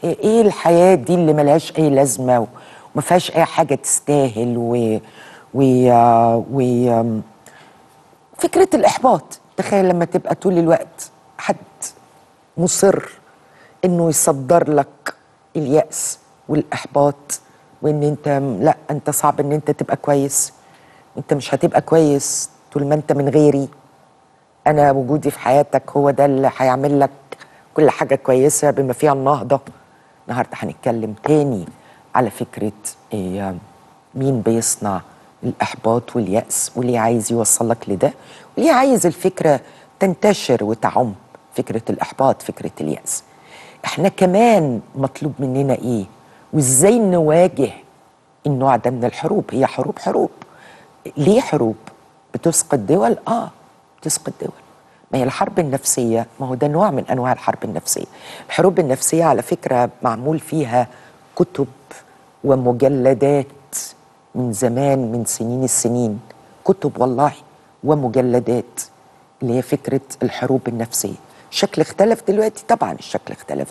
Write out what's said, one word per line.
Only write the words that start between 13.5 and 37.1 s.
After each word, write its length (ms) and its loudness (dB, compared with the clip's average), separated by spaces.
إنه 240 2
يصدر 640 0
لك 420 -2
اليأس 640 -2
والإحباط 920 -2
وإن 220 -2
أنت 260 -2
م-، 340 -2
لأ، 140 2
أنت 180 -6
صعب 300 0
إن 120 -2
أنت 200 -2
تبقى 240 -4
كويس، 580 -2
أنت 160 -4
مش 200 -6
هتبقى 280 0
كويس 680 0
طول 120 -2
ما 100 0
أنت 160 -2
من 180 0
غيري، 400 4
أنا 240 4
وجودي 400 0
في 80 -8
حياتك 520 0
هو 180 2
ده 160 2
اللي 320 2
هيعمل 420 0
لك 100 2
كل 160 4
حاجة 260 0
كويسة 560 2
بما 220 -2
فيها 200 2
النهضة. 460 0
النهاردة 260 -6
هنتكلم 600 -6
تاني 420 0
على 140 0
فكرة، 420 -8
إيه، 420 -6
مين 260 -2
بيصنع 600 -2
الإحباط 720 -4
واليأس 600 -2
وليه 240 -2
عايز 320 0